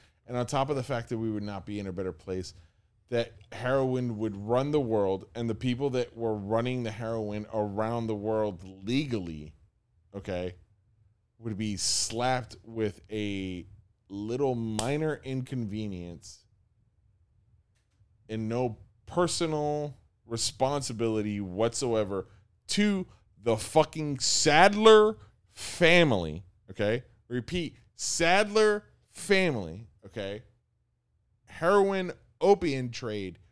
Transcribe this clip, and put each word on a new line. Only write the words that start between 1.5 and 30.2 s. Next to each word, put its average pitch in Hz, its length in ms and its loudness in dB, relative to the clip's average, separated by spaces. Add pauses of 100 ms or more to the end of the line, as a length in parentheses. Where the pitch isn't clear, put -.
be 104 140 -8
in 98 80 -6
a 92 40 -6
better 92 220 -6
place, 92 400 -8 (560)
that 117 240 -2 (180)
heroin 127 680 -2
would 107 160 -2
run 120 360 0
the 151 80 2
world, 101 460 0 (100)
and 117 140 -2
the 110 60 -2
people 123 360 -2
that 123 240 -2
were 113 200 -2
running 117 480 -2
the 110 80 -4
heroin 107 600 -6
around 110 540 -2
the 110 80 -2
world 104 480 -2 (220)
legally, 98 680 -4 (640)
okay, 90 400 -6 (840)
would 113 180 -6
be 107 180 -4
slapped 120 880 -2
with 110 380 -4 (100)
a 98 540 -4 (440)
little 120 460 -4
minor 120 680 -2
inconvenience 107 1200 -8 (1800)
and 110 180 -6
no 117 300 -2 (300)
personal 151 920 -2 (280)
responsibility 113 1160 -2
whatsoever 101 840 -2 (400)
to 202 380 0 (380)
the 117 140 2
fucking 151 640 0
Sadler 214 960 8 (340)
family, 123 920 4 (260)
okay? 110 340 0 (240)
Repeat, 123 480 -4 (200)
Sadler 208 880 2 (280)
family, 117 760 0 (180)
okay? 101 380 -8 (1040)